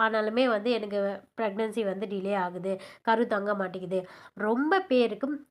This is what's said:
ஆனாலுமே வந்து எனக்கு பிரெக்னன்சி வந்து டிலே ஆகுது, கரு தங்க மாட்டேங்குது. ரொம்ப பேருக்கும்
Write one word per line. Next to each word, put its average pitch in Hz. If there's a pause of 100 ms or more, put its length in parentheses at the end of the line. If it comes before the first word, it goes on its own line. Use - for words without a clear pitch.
ஆனாலுமே 220
வந்து 208
எனக்கு 202 (380)
பிரெக்னன்சி 220
வந்து 196
டிலே 196 (120)
ஆகுது, 180 (280)
கரு 226
தங்க 208
மாட்டேங்குது. 185 (460)
ரொம்ப 302 (120)
பேருக்கும் 247 (140)